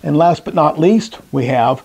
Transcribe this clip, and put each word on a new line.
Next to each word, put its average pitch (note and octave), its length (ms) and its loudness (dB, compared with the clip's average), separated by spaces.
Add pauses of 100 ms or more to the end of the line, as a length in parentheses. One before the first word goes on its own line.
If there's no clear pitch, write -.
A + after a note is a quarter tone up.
And D3 140 -2
last E3+ 260 2
but - 100 -10
not D#3 240 0
least, G#3 400 0 (140)
we C3+ 140 -2
have B2+ 400 0